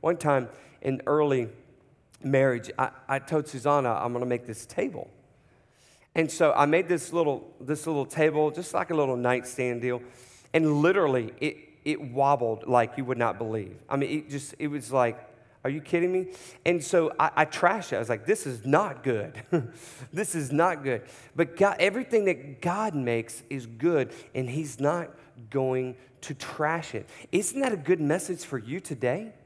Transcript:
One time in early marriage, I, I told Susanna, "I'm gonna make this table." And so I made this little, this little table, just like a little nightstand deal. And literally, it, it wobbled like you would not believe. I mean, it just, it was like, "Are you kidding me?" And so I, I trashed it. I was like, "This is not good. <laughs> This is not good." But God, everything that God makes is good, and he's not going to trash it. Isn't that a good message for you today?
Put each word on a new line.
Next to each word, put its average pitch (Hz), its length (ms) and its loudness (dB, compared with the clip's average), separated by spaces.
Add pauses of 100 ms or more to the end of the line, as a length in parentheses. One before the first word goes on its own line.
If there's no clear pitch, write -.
One 165 160 2
time 135 320 2 (320)
in 131 240 -2
early 143 420 2 (720)
marriage, 135 560 2
I, 131 120 0 (180)
I 135 120 0
told 151 280 -2
Susanna, 139 400 2
"I'm 117 240 -2
gonna 120 140 -2
make 123 200 -2
this - 200 -12
table." - 420 -4 (1080)
And 160 140 2
so 156 220 4
I 143 140 6
made 165 200 4
this 170 260 -2
little, 156 480 0
this 147 280 -6
little 143 180 -2
table, 151 460 2
just 175 200 -10
like - 180 -2
a 170 40 -2
little 139 220 2
nightstand 123 680 0
deal. 123 180 -2 (520)
And 151 280 4
literally, 147 600 2
it, 147 160 -4 (280)
it 151 160 -2
wobbled 131 680 0
like 120 280 4
you 135 80 -4
would 123 140 -4
not 117 180 0
believe. 110 380 -6 (140)
I - 80 0
mean, 143 220 0
it 151 120 -10
just, 139 300 -10
it 151 80 -4
was 143 240 -8
like, 120 260 2 (460)
"Are 135 60 -2
you 151 100 -4
kidding 175 320 0
me?" 185 160 -2 (360)
And 170 200 2
so 160 340 2
I, 143 160 4
I 156 120 6
trashed 180 460 0
it. 123 40 -2
I - 20 0
was 110 100 -4
like, 110 180 -4
"This 214 200 0
is 120 180 -8
not 151 380 2
good. 107 480 -2
<laughs> 135 220 0 (400)
This 175 240 -4
is 139 160 -4
not 156 320 2
good." 123 180 -2 (320)
But 170 220 0
God, 196 240 2
everything 208 460 2
that 139 360 -4
God 196 320 -2
makes 117 560 -2
is 131 160 -10
good, 135 460 0 (240)
and 127 120 -4
he's 139 300 -6
not 156 320 0 (400)
going 131 460 -2 (240)
to - 140 -10
trash 156 600 -4
it. 107 140 -8 (240)
Isn't 208 260 0
that 269 140 0
a 202 40 -2
good 165 240 2
message 170 440 0
for 139 140 -6
you 120 200 -8
today? 160 540 -2 (140)